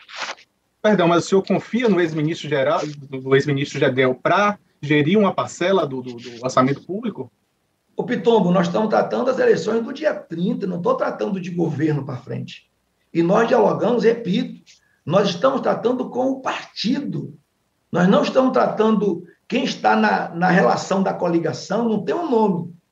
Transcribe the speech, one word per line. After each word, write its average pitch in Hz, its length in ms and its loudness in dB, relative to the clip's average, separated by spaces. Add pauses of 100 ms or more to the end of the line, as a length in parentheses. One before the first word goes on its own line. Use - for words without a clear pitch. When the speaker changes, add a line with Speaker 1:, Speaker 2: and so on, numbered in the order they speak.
(840)
Speaker 1:
perdão, 190 240 4
mas 170 180 4
o - 40 -12
senhor 196 180 4
confia 220 420 0
no 180 120 4
ex-ministro 156 480 -2
geral, 143 320 0 (280)
no 135 260 -2
ex-ministro 139 440 0
Gedel 131 380 2
pra 196 420 0 (240)
gerir 151 340 2
uma 196 160 4
parcela 170 540 -2
do, 131 160 -8
do, 123 120 -12
do 120 300 -12
orçamento 131 380 0
público? 196 500 -8 (640)
Speaker 2:
Ô, - 80 -4
Pitombo, 226 460 2
nós 180 160 2
estamos 214 240 -2
tratando 220 360 0
das 262 120 0
eleições 233 440 2
do 277 100 -8
dia 302 200 -2
trinta, 185 540 -4
não 175 160 -6
tô 254 120 2
tratando 196 460 -4
de 170 100 -10
governo 151 540 -2
pra 127 120 -8
frente. - 540 -12 (440)
E 165 80 2
nós 208 260 2
dialogamos, 202 560 2
repito, 226 580 -2 (440)
nós 190 220 2
estamos 269 320 0
tratando 226 500 -2
com 254 220 -2
o 262 80 -8
partido. - 920 -6 (560)
Nós 175 180 2
não 277 140 6
estamos 262 300 2
tratando 214 720 2 (240)
quem 262 180 -2
está 220 300 0
na, 208 360 2
na 170 180 0
relação - 540 2
da 190 120 -2
coligação, 170 720 -2
não 214 140 0
tem 190 120 -4
um 339 140 -4
nome, 220 460 0 (180)